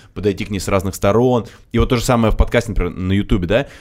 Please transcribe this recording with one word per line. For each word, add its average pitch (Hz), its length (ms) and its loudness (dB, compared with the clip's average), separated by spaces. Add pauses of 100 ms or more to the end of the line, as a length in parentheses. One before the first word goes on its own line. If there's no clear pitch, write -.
(120)
подойти 98 320 -4
к 95 60 -12
ней 98 100 -4
с - 80 -8
разных 95 260 0
сторон. 117 520 2 (260)
И 117 60 0
вот 117 100 2
то 127 80 2
же 117 80 -2
самое 113 280 2
в - 40 2
подкасте, - 360 0
например, 90 200 -2
на 92 200 -4
Ютубе, 98 360 0
да? 123 180 0 (140)